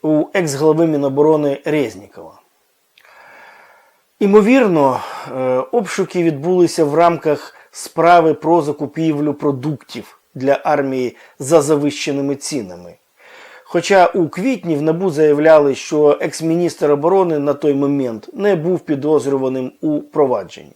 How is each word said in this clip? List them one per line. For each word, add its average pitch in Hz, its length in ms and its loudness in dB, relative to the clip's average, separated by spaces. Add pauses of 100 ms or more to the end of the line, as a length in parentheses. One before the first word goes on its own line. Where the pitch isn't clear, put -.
у 156 320 0
екс-глави 156 520 0
Міноборони 147 760 0
Резнікова. 101 760 -6 (1800)
Імовірно, 196 800 4 (360)
е, 131 40 -6 (320)
обшуки 185 500 -4
відбулися 165 640 0
в 143 100 -2
рамках 165 600 0 (160)
справи 165 640 2
про 160 280 0
закупівлю 147 720 -4
продуктів 139 840 -6 (160)
для 135 300 0
армії 135 520 -2 (220)
за 147 240 2
завищеними 143 720 -2
цінами. 90 600 -10 (720)
Хоча 180 420 2
у 170 220 -2
квітні 180 480 -4
в 143 60 -4
набу 170 280 -2
заявляли, 151 640 4
що 147 460 0
екс-міністр 160 680 -2
оборони 165 480 2
на 143 160 -2
той 147 200 0
момент 139 580 -4
не 196 240 0
був 165 240 -2
підозрюваним 135 1000 -2
у 151 200 -2
провадженні. 101 760 -4